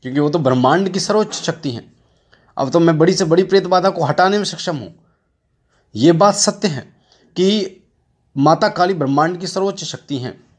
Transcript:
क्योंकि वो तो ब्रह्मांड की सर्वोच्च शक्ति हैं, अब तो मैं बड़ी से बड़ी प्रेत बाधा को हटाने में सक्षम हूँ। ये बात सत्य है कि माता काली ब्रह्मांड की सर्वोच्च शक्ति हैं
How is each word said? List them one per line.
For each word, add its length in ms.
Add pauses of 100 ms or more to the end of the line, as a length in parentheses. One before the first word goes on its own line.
क्योंकि 180
वो 100
तो 80
ब्रह्मांड 500
की 120
सर्वोच्च 340
शक्ति 360
हैं, 260 (600)
अब 120
तो 100
मैं 180
बड़ी 140
से 120
बड़ी 180
प्रेत 240
बाधा 240
को 140
हटाने 340
में 60
सक्षम 320
हूँ। 180 (1000)
ये 180
बात 220
सत्य 340
है 140 (540)
कि 400 (600)
माता 320
काली 260
ब्रह्मांड 460
की 60
सर्वोच्च 380
शक्ति 340
हैं 260 (140)